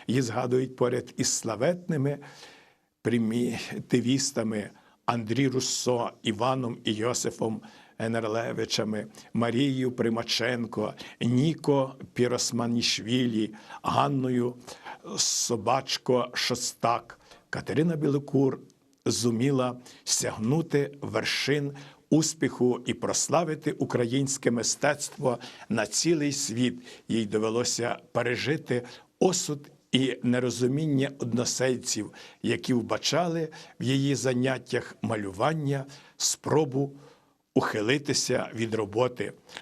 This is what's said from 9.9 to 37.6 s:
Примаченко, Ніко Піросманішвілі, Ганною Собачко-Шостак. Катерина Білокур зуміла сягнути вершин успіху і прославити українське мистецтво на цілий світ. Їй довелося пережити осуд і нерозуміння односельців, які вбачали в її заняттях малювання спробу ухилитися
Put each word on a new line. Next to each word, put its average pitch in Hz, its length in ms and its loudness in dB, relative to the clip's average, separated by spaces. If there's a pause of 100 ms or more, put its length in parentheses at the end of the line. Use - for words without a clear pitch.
Примаченко, 117 1040 0 (280)
Ніко 131 720 2 (180)
Піросманішвілі, 117 1400 0 (300)
Ганною 127 720 2 (500)
Собачко-Шостак. - 2250 0 (300)
Катерина 160 460 0
Білокур 139 640 2 (460)
зуміла 120 720 2 (260)
сягнути 143 880 0 (100)
вершин 135 720 -2 (380)
успіху 123 760 2
і 113 80 -2
прославити 156 800 0
українське 131 800 0
мистецтво 131 880 0 (300)
на 110 160 0
цілий 151 460 0
світ. 120 760 -2
Їй 110 180 0
довелося 110 720 0 (140)
пережити 120 720 0 (360)
осуд 170 520 0 (200)
і 127 320 2
нерозуміння 127 960 2
односельців, 120 920 0 (300)
які 117 300 0
вбачали 156 760 0 (300)
в 117 40 -4
її 135 320 2
заняттях 123 840 0
малювання 131 840 0 (320)
спробу 139 760 2 (600)
ухилитися 123 1040 0